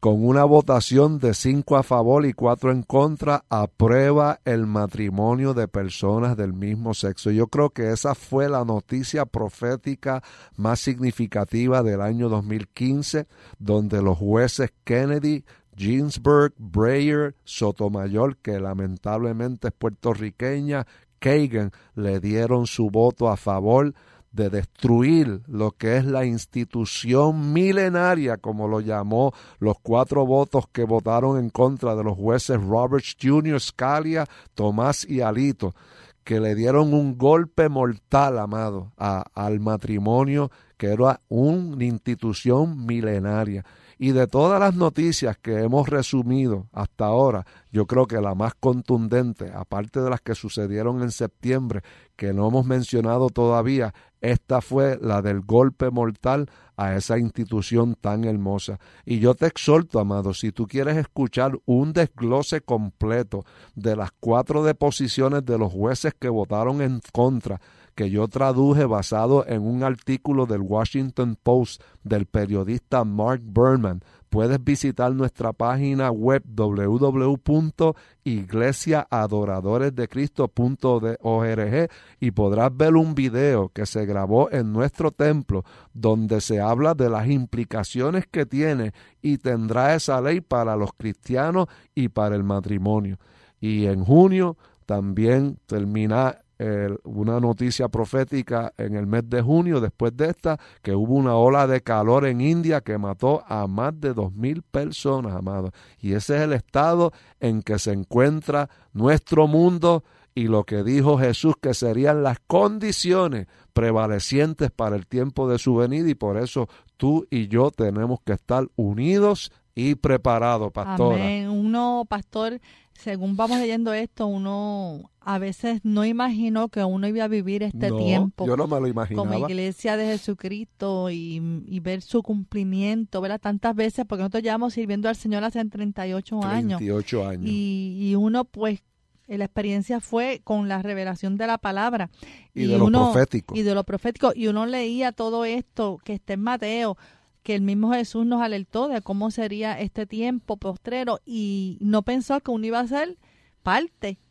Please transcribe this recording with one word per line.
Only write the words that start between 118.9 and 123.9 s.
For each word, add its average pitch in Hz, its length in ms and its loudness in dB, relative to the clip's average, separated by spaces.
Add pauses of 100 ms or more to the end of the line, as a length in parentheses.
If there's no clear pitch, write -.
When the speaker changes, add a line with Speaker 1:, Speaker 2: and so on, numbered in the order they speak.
Speaker 1:
y 135 200 0
preparados, 120 800 0
pastora. 117 420 0
Speaker 2:
Amén. 202 340 -2
Uno, 233 600 -2
pastor, 220 500 -6 (340)
según 196 440 -6
vamos 226 220 0
leyendo 226 340 -2